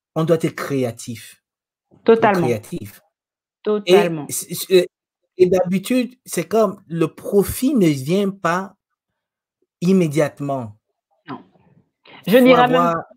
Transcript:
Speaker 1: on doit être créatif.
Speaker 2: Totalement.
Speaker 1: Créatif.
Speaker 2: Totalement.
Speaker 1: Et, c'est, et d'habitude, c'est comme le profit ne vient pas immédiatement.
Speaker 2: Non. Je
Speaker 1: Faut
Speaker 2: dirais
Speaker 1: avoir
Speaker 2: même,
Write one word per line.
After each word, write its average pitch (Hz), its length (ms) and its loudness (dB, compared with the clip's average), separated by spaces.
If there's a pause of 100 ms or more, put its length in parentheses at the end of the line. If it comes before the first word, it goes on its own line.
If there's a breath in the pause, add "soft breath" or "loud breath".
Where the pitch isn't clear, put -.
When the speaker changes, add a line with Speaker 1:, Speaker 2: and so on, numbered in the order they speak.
(140)
Speaker 1:
on 160 80 -2
doit 160 140 2
être 160 180 -4
créatif. - 880 -8 (640)
Speaker 2:
Totalement. 220 420 2
Speaker 1:
Créatif. 113 560 -8 (600)
Speaker 2:
Totalement. 185 640 0
Speaker 1:
Et, - 40 -12
c'est, - 560 0 (480)
et 185 100 4
d'habitude, 185 680 -2 (100)
c'est 170 220 -8
comme 214 400 -2
le 165 220 -2
profit 208 640 -2
ne 190 140 4
vient 156 420 -2
pas 190 440 -6 (1080)
immédiatement. 143 960 -2 (520)
Speaker 2:
Non. - 120 -16 (840 loud breath)
Je 214 120 4
Speaker 1:
Faut 254 60 6
Speaker 2:
dirais 247 180 6
Speaker 1:
avoir 247 320 2
Speaker 2:
même, 160 80 -6 (140)